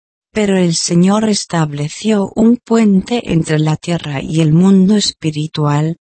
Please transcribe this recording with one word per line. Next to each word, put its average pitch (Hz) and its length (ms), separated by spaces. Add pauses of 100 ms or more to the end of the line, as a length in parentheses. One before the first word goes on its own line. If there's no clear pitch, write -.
(320)
Pero 202 240
el 175 200
Señor 196 520
estableció 175 1080
un 226 180
puente 226 760
entre 156 260
la 156 160
tierra 151 460
y 160 180
el 156 140
mundo 190 420
espiritual, 151 1000 (140)